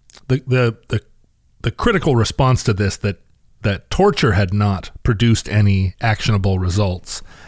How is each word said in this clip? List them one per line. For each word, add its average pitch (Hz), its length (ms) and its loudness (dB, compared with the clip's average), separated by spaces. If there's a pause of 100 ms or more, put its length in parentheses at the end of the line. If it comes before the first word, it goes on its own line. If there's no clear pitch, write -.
(280)
the, 127 180 -2
the, 123 320 0 (120)
the, 110 120 -2 (640)
the 117 80 -2
critical 175 440 0
response 127 480 0
to 113 100 0
this, 98 240 -2
that, 101 220 -6 (440)
that - 260 -4
torture 180 440 2
had 95 200 0
not 104 380 -2 (120)
produced 113 460 2
any 98 500 2
actionable 101 600 0
results, 90 640 -4 (260)